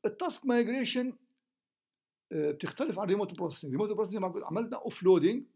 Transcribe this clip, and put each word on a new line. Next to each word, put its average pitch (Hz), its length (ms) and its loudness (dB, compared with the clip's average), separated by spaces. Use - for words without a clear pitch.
التاسك 285 400 -4
مايجريشن، 247 680 2
آه، 151 200 0
بتختلف 185 480 -4
عن 202 80 -2
ريموت 185 320 0
بروسيسنج. 151 320 -6
ريموت 208 180 0
بروسيسنج 208 240 -2
زي 214 60 -4
ما 185 140 -2
قلت 202 100 -6
عملنا 226 340 -4
اوفلودنج 180 680 4